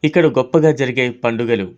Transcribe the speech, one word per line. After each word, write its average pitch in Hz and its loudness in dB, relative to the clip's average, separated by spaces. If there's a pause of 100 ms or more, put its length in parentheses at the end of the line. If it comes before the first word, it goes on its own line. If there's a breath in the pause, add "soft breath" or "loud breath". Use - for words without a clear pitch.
ఇక్కడ 160 2
గొప్పగా 147 2 (100)
జరిగే 127 -2 (160)
పండుగలు 117 -2 (120)